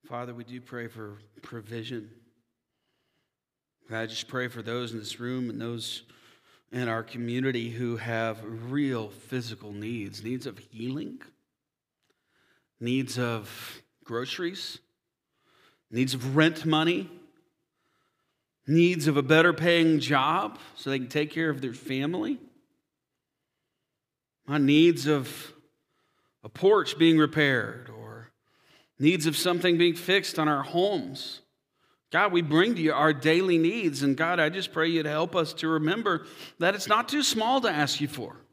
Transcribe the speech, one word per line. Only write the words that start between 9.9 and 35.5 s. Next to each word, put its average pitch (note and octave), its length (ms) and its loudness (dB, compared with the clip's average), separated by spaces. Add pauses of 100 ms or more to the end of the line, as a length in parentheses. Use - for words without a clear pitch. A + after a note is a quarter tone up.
needs B2+ 220 -8
of G#2 120 -14
healing, C3 640 -10 (1600)
needs B2 360 -2
of A#2 680 -6 (220)
groceries, C3+ 760 -8 (1080)
needs B2+ 240 0
of C3 200 -4
rent D#3 300 4
money, E3 440 0 (1600)
needs E3 400 4
of D3+ 100 4
a C#3+ 60 2
better D#3+ 300 6
paying E3 480 4
job D3 580 0 (160)
so - 160 -8
they C3+ 80 -2
can B2 100 -6
take D3+ 220 -4
care D#3+ 200 -2
of C3+ 100 -4
their B2+ 140 -6
family, E3 680 -4 (2000)
my C#3+ 120 0
needs D3 480 6
of C#3+ 460 -2 (880)
a A2+ 60 -16
porch F#3 500 2
being D#3+ 200 8
repaired C#3 680 2
or A2 440 -18 (640)
needs D#3 280 4
of D3+ 100 0
something F3 400 2
being E3+ 180 4
fixed F#3+ 440 0
on D#3 100 2
our C#3+ 140 2
homes. E3+ 800 -2 (720)
God, F#3 200 2
we F3 100 2
bring E3 320 4
to F3 60 -4
you D#3 120 2
our D3 200 6
daily E3 460 4
needs, E3 440 0
and C#3 140 2
God, E3 220 0
I D#3 100 4
just F3+ 240 -6
pray E3 160 2
you'd E3 180 0
help D3+ 280 -2
us D#3+ 200 0